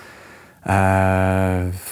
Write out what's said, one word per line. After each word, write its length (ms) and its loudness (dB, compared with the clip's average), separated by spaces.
eh, 1040 0